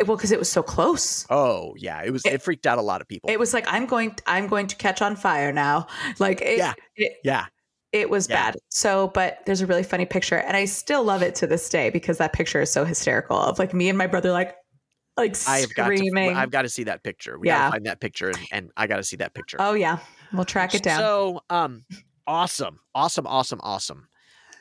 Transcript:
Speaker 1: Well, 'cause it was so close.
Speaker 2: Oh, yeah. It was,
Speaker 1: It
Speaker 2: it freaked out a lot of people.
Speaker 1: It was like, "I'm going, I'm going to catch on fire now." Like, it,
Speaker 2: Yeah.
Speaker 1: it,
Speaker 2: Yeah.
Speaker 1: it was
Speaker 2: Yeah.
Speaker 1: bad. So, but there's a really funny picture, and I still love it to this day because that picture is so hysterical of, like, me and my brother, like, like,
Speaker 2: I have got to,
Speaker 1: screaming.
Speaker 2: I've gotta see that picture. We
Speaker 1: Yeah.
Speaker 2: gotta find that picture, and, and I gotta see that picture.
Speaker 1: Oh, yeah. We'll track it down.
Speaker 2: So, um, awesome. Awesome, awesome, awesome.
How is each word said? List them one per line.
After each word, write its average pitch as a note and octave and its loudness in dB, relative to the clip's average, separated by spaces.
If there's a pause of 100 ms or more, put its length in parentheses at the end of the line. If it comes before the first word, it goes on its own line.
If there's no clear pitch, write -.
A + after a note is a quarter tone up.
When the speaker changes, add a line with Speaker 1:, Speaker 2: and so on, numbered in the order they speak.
Speaker 1:
Well, G#3 2
'cause G3+ 0
it - 4
was F3+ -2
so E3+ 4
close. - 0
Speaker 2:
Oh, A#2+ 2
yeah. E2 -8
It A2+ -2
was, B2+ -4
Speaker 1:
It D3 4
Speaker 2:
it - -2
freaked D#3 -2
out B2 4
a A#2 2
lot G2 -2
of - -14
people. G2 -6
Speaker 1:
It G#3+ 0
was A#3 0
like, A#3 -2
"I'm A3+ 0
going, A3+ -2 (120)
I'm F#3+ 0
going G3+ 0
to - -10
catch F#3+ 0
on G#3 0
fire D3 2
now." D3 2 (320)
Like, F#3+ 2
it, A3+ 2
Speaker 2:
Yeah. D#3 0 (240)
Speaker 1:
it, - -2 (100)
Speaker 2:
Yeah. B2+ 0 (480)
Speaker 1:
it G#3 2
was G3 2
Speaker 2:
Yeah. C#3 2
Speaker 1:
bad. - -10 (120)
So, G3 2
but F#3 0
there's F#3+ 2
a F#3+ 2
really F3+ 4
funny F3+ 0
picture, F3 0
and - 0
I G3 2
still C4 0
love G3 2
it F3 2
to - 0
this E3+ 0
day C#3+ 2
because E3 0
that D#3 2
picture - 0
is C#3+ 0
so C#3+ 2
hysterical - 0
of, - 2
like, F#3+ 0
me F3+ 2
and F#3+ 2
my F#3+ 2
brother, F3+ 0
like, F3+ -2 (600)
like, - 0 (120)
Speaker 2:
I C3+ 4
have B2+ 0
got B2 0
to, G3+ 2
Speaker 1:
screaming. F#3+ 2
Speaker 2:
I've C3 0
gotta C3 0
see B2 -6
that G#2 -6
picture. - -10
We - -2
Speaker 1:
Yeah. D#3 4
Speaker 2:
gotta C#3 2
find A2 -4
that - -6
picture, F#2+ -4
and, - -6
and F#2+ -8
I A2 0
gotta G2 -2
see F#2+ -6
that - -6
picture. - -12
Speaker 1:
Oh, G3+ 2
yeah. E3+ 0 (340)
We'll F#3 0
track F#3 0
it G3 -2
down. D#3+ 2
Speaker 2:
So, G3 0
um, C#3 -2 (420)
awesome. D3 -2 (120)
Awesome, D3 0
awesome, B2+ 0
awesome. D#2 -6 (520)